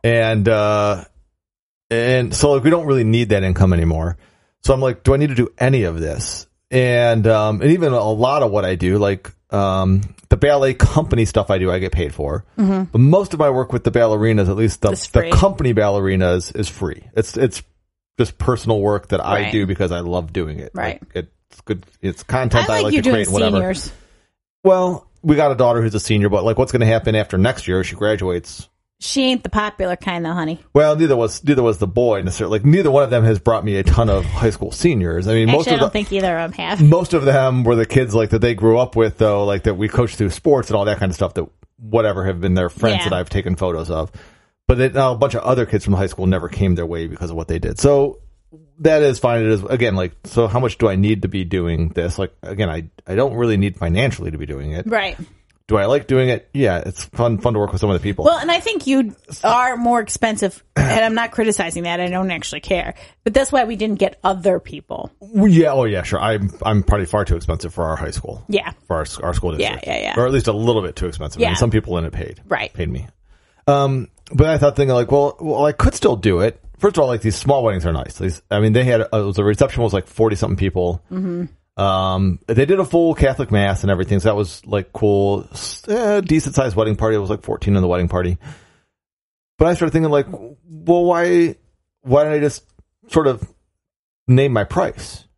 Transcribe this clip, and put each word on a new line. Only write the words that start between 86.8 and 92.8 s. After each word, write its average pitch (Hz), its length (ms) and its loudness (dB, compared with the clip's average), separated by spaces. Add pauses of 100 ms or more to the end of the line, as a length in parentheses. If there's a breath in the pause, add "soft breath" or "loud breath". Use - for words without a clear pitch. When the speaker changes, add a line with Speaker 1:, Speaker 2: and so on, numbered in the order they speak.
Speaker 1:
party. 110 180 0
It 104 40 0
was, 98 100 -6
like, 104 140 -4
fourteen 101 340 -2
in 95 40 2
the 90 60 0
wedding 87 220 0
party. 90 280 -2 (1200 loud breath)
But 156 100 4
I 180 80 2
started 160 160 -2
thinking, 160 200 0
like, 143 180 0
well, 127 260 -16 (500)
why, 170 500 0 (460)
why 135 220 2
didn't 151 140 0
I - 40 0
just 147 220 -4 (440)